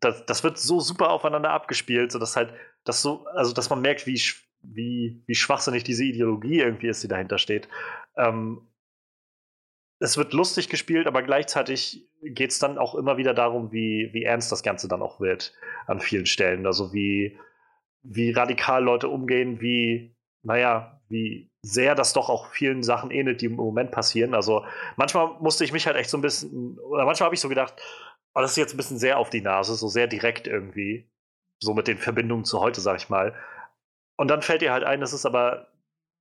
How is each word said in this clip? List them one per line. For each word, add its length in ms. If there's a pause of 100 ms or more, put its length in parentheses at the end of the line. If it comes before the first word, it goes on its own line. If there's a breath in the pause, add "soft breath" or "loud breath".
das, 260
das 160
wird 160
so 220
super 300
aufeinander 400
abgespielt, 600
sodass 240
halt, 180 (300 loud breath)
dass 180
so, 280
also 260
dass 160
man 100
merkt, 260
wie 100
sch-, 260 (200)
wie, 640
wie 100
schwachsinnig 480
diese 200
Ideologie 540
irgendwie 300
ist, 160
die 40
dahinter 300
steht. 300 (480 loud breath)
Ähm, 500 (1300)
es 180
wird 140
lustig 360
gespielt, 380
aber 160
gleichzeitig 880 (120)
geht's 380
dann 200
auch 160
immer 220
wieder 160
darum, 400
wie, 400
wie 120
ernst 260
das 120
Ganze 260
dann 120
auch 200
wird 340 (320 loud breath)
an 140
vielen 260
Stellen. 400
Also 260
wie, 460 (640 loud breath)
wie 300
radikal 500
Leute 260
umgehen, 520
wie, 560 (260)
naja, 680
wie 420 (120)
sehr 320
das 180
doch 160
auch 200
vielen 340
Sachen 280
ähnelt, 300
die 60
im 80
Moment 380
passieren. 420
Also 320 (300 loud breath)
manchmal 440
musste 240
ich 80
mich 140
halt 100
echt 140
so 80
ein 40
bisschen, 580
oder 260
manchmal 220
hab 60
ich 60
so 80
gedacht, 320 (540 loud breath)
„Oh, 60
das 100
ist 60
jetzt 180
ein 40
bisschen 200
sehr 200
auf 120
die 120
Nase“, 320
so 140
sehr 180
direkt 400
irgendwie, 640 (500)
so 120
mit 160
den 100
Verbindungen 460
zu 160
heute, 200
sag 160
ich 120
mal. 260 (840 loud breath)
Und 120
dann 140
fällt 180
dir 120
halt 120
ein, 160
dass 120
es 120
aber 440 (520)